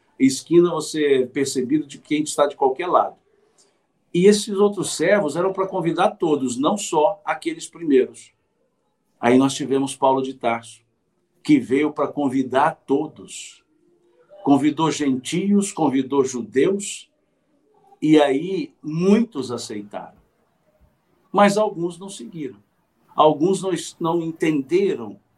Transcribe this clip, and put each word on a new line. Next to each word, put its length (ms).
esquina 540
você 500
é 60
percebido 580
de 140
quem 240
está 240
de 80
qualquer 320
lado. 280
E 120
esses 320
outros 360
servos 420
eram 180
pra 140
convidar 440
todos, 460
não 200
só 460
aqueles 440
primeiros. 680
Aí 180
nós 160
tivemos 420
Paulo 260
de 120
Tarso, 480
que 160
veio 320
pra 160
convidar 800
todos. 760
Convidou 480
gentios, 800
convidou 540
judeus, 840
e 180
aí 640
muitos 680
aceitaram. 680
Mas 260
alguns 420
não 100
seguiram. 480
Alguns 460
não 100
es-, 280
não 220
entenderam 1000